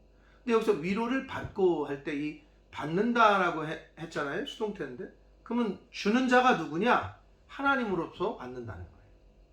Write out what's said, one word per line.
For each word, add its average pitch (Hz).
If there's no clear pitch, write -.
근데 240
여기서 220
위로를 226
받고 170
할 139
때 156
이 151
받는다라고 190
해-, -
했잖아요. 165
수동태인데. 170
그러면 233
주는 240
자가 247
누구냐? 165
하나님으로부터 196
받는다는 117
거예요. -